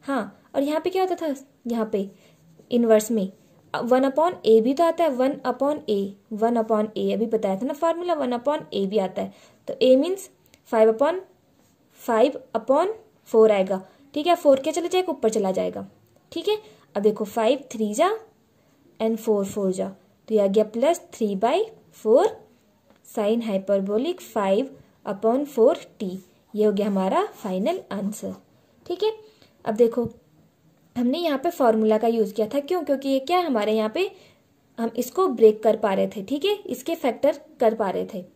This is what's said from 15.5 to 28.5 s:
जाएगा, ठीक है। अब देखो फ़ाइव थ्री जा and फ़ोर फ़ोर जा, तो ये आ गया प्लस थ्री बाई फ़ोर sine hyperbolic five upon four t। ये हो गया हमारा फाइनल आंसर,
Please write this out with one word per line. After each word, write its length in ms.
जाएगा, 340
ठीक 160
है। 100
अब 80
देखो 220
फ़ाइव 460
थ्री 220
जा 180
and 180
फ़ोर 280
फ़ोर 280
जा, 160
तो 460
ये 60
आ 60
गया 180
प्लस 360
थ्री 240
बाई 280
फ़ोर 420
sine 360
hyperbolic 840
five 400
upon 420
four 240
t। 140
ये 120
हो 60
गया 160
हमारा 460
फाइनल 480
आंसर, 420